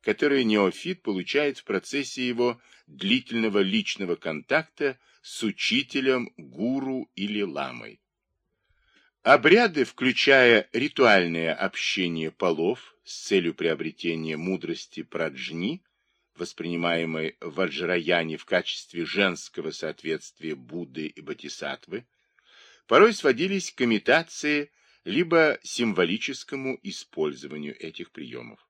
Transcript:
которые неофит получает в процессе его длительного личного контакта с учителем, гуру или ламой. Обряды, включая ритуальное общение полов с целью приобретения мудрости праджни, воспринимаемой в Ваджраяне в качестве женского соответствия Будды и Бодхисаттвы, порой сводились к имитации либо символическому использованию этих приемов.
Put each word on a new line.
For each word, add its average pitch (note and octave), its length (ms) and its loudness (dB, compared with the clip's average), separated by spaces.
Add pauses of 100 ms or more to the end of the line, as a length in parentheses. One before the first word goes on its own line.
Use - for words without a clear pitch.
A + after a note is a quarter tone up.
которые C#3 420 2
неофит G#2 560 2
получает C3 560 -2
в - 80 -20
процессе B2+ 640 -4
его A#2+ 320 0 (260)
длительного G#2 760 0
личного F#2+ 560 0
контакта C3 800 -4 (240)
с - 200 -10
учителем, B2+ 960 -2
гуру B2+ 800 -4
или G#2 240 -4
ламой. C#2 580 -8 (1200)
Обряды, D3+ 640 6
включая B2+ 880 6
ритуальное F#2 800 4
общение F2 760 -4
полов F2 640 -2 (100)
с - 240 -14
целью F2 260 2
приобретения D#2+ 840 -4
мудрости E2 680 -6
праджни, E2 800 -6 (540)
воспринимаемой E2+ 1040 -4
в D#2 140 -12
Ваджраяне E2+ 840 -2
в - 80 -16
качестве - 600 -4
женского E2+ 640 -2
соответствия D#2 840 -8
Будды C#2+ 520 -10
и - 140 -14
Бодхисаттвы, D2+ 840 -12 (840)
порой G3 280 6
сводились E3+ 580 0
к - 100 -12
имитации D3 880 0 (340)
либо D#3+ 580 2
символическому A#2 1200 -2
использованию D2 1000 -8
этих - 300 -14
приемов. A#1+ 480 -16 (120)